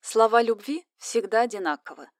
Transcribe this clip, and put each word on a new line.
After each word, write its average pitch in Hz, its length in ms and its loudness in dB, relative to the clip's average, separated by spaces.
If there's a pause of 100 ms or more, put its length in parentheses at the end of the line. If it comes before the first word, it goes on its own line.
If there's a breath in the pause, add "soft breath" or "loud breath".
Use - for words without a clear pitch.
Слова 226 400 4
любви 240 420 -4 (140)
всегда 220 420 -2
одинаковы. 180 640 -4 (140)